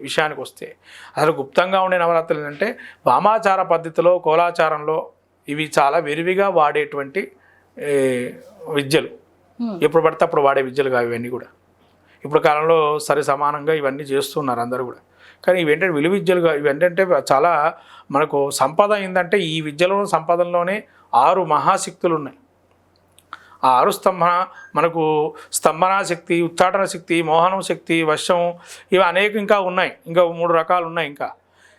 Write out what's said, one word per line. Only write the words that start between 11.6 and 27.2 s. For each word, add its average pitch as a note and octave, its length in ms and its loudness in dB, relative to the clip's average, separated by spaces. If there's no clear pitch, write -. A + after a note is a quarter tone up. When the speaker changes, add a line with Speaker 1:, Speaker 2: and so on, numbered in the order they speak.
Speaker 1:
ఇప్పుడు D#3 140 0
కాలంలో D#3 600 2
సరి D3 240 -2
సమానంగా D3 500 -2
ఇవన్నీ C#3+ 300 -4
చేస్తున్నారు C3+ 560 -4
అందరూ B2 260 -4
కూడా. A#2+ 120 -14
కానీ F3+ 140 2
ఇవేంటంటే D#3+ 320 0
విలువ D3+ 180 0
విద్యలు F3+ 300 2
కావు. D#3+ 160 2
ఇవేంటంటే D#3+ 460 0
చాలా D#3 720 2
మనకు C#3+ 380 0
సంపద D#3+ 440 0
ఏంటంటే F#3 460 -2
ఈ D#3+ 220 -4
విద్యలో F3 440 0
సంపదలోనే F3 800 -2
ఆరు E3+ 300 4
మహాశక్తులు E3 720 0
ఉన్నాయి. C#3+ 220 -10
ఆ C3 60 4
ఆరు C3 220 4
స్తంభన, F3+ 540 0
మనకు D#3 580 0
స్తంభనా F#3 520 0
శక్తి, E3+ 380 -2
ఉచ్చాటన F#3 440 2
శక్తి, E3+ 360 -4